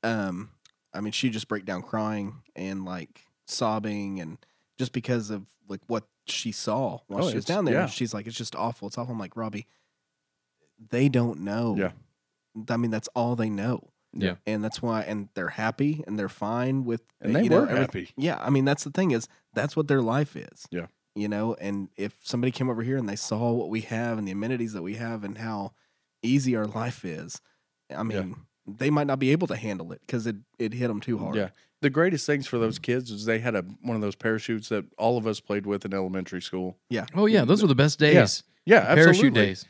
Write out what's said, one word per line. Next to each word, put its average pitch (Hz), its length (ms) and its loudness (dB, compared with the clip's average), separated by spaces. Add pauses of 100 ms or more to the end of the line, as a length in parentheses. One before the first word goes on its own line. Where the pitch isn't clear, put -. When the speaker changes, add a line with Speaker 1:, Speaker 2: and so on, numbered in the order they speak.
Speaker 1:
Um, 104 460 -4 (440)
I 92 60 -8
mean, 107 140 -6
she 131 160 0
just 110 180 -6
break 104 160 -6
down 92 200 -6
crying 107 580 -6 (140)
and, 95 280 -8
like, 90 380 -12 (260)
sobbing, 104 720 -4
and 80 180 -12 (400)
just 127 140 -4
because 117 380 -4
of, 104 160 -8 (240)
like, - 180 -10
what - 160 -4 (220)
she - 260 -6
saw 110 560 -4
while 101 160 -2
Speaker 2:
Oh, 175 60 0
Speaker 1:
she 107 60 -4
was 101 80 -2
Speaker 2:
it's, - 20 -10
Speaker 1:
down 190 200 0
there. 127 100 2
Speaker 2:
yeah. 170 100 2
Speaker 1:
She's 123 280 -4
like, 104 140 -8
"It's 113 80 -12
just - 200 -10
awful. 110 340 -6
It's - 80 -10
awful." 123 160 -8
I'm 113 60 -8
like, 95 180 -10
"Robbie, 107 300 -8 (1200)
they 127 200 4
don't 117 320 0
know." 107 360 -2
Speaker 2:
Yeah. 92 140 0 (800)
Speaker 1:
I 120 80 0
mean, 117 140 0
that's 107 240 -4
all 120 200 0
they 110 140 0
know. 104 420 -4 (220)
Speaker 3:
Yeah. 90 220 -2 (100)
Speaker 1:
And 107 160 -2
that's 107 200 -6
why, 110 220 -2
and 101 320 -6
they're 90 140 -4
happy 143 560 -2
and 107 140 -6
they're 98 80 -2
fine 123 560 -2
with, 117 180 -2 (200)
Speaker 2:
And 107 120 0
they 175 100 4
Speaker 1:
you 226 60 2
know, 180 120 8
Speaker 2:
were 294 80 0
Speaker 1:
everyth- - 100 2
Speaker 2:
happy. - 380 -2
Speaker 1:
Yeah. 156 240 0
I - 80 -2
mean, 135 160 4
that's 139 180 2
the 151 80 -8
thing 185 200 2
is, 113 180 0 (240)
that's 127 240 -2
what 151 100 0
their 139 140 4
life 127 340 0
is. - 340 -14
Speaker 2:
Yeah. 85 180 -6 (280)
Speaker 1:
You 104 140 -4
know, 107 260 -2
and 98 400 -6
if 101 260 -6
somebody 123 300 -2
came 127 180 -4
over 117 140 -4
here 131 140 -2
and 120 100 -4
they 101 80 -4
saw 117 380 -2
what 110 160 -2
we 110 120 -4
have 117 360 -4
and 101 100 -4
the 95 60 -6
amenities 113 400 -4
that 95 80 -8
we 98 140 -6
have 117 280 -8
and 101 140 -10
how 107 340 -8 (500)
easy 127 360 2
our 107 100 0
life 110 380 -6
is, 82 360 -10 (480)
I - 60 -12
Speaker 2:
Yeah. 90 80 -6
Speaker 1:
mean, 98 320 -4 (320)
they 117 220 -2
might 147 180 2
not 135 120 0
be 135 120 4
able 170 160 2
to 107 80 -2
handle 98 380 -6
it - 140 -16
'cause 117 200 -2
it, 113 80 -2 (240)
it 113 140 -2
hit 123 160 -2
'em 104 100 -2
too 117 180 -4
hard. 98 200 -4
Speaker 2:
Yeah. 98 120 -2 (320)
The 143 80 4
greatest 160 360 2
things 143 220 0
for 127 120 -2
those 110 200 0
kids 123 320 -2
is 104 140 -6
they 113 140 2
had 117 160 -2
a, 95 60 0 (200)
one 120 140 -4
of 107 60 -2
those 104 140 -2
parachutes 110 540 -2
that 107 160 -2 (120)
all 117 200 2
of 110 80 -2
us 107 140 -2
played 101 260 -4
with 101 200 -2
in 98 80 -4
elementary 92 480 -4
school. 92 360 -6 (120)
Speaker 1:
Yeah. 113 160 -2 (100)
Speaker 3:
Oh, 202 120 4
yeah. 202 180 6
Those 202 160 6
were 208 80 6
the 135 60 6
best 143 260 4
Speaker 2:
Yeah. 151 120 8
Speaker 3:
days. 135 300 8 (220)
Speaker 2:
Yeah, 196 160 10
Speaker 3:
The 113 140 6
parachute 160 140 12
Speaker 2:
absolutely. 139 360 8
Speaker 3:
days. 95 240 -4